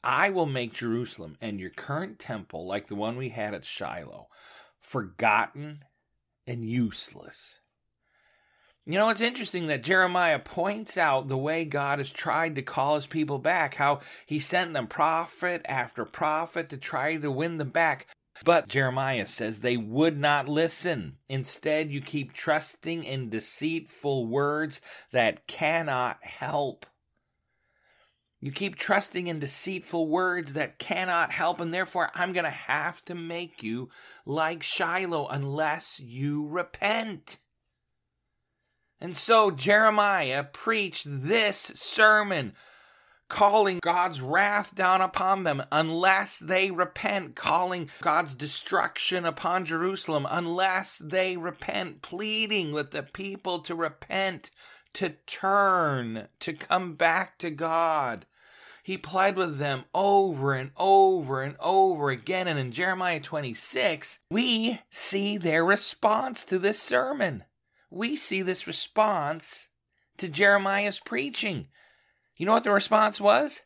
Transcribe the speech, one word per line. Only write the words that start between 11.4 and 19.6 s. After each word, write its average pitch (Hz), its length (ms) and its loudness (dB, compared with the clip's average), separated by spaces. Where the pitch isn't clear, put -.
God 143 320 -2
has 139 140 -6
tried 160 440 -2
to 139 60 -4
call 143 340 0
his 143 120 -4
people 143 320 -2
back, 156 360 0
how 143 260 2
he 151 120 -4
sent 175 340 0
them 127 140 -2
prophet 165 760 0
after 120 400 -4
prophet 160 640 -4
to 143 80 -12
try 143 400 -4
to 147 140 -4
win 160 260 -2
them 139 140 -4
back. 160 340 0
But 170 240 6
Jeremiah 131 580 0
says 113 360 -6